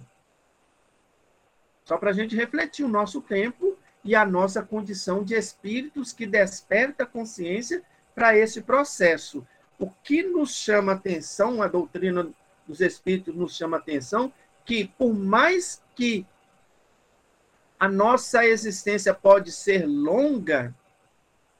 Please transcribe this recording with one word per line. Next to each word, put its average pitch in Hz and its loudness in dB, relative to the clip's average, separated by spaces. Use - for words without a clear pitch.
Só 170 -4
pra 196 0
gente 220 -2
refletir 285 -2
o 247 0
nosso 208 -2
tempo 247 -2
e 214 0
a 214 6
nossa 190 0
condição 202 -6
de 208 -6
espíritos 240 -6
que 220 -10
desperta 214 0
a 240 -4
consciência 226 -6
pra 226 4
esse 220 2
processo. 175 0
O 190 -6
que 302 -2
nos 349 -2
chama 202 2
atenção, 196 -2
a 190 0
doutrina 175 -2
dos 151 -6
espíritos 185 -2
nos 170 -6
chama 160 -4
atenção, 160 -4
que 214 -4
por 247 0
mais 233 2
que 233 -2
a 190 4
nossa 233 4
existência 208 0
pode 196 6
ser 190 0
longa, 151 0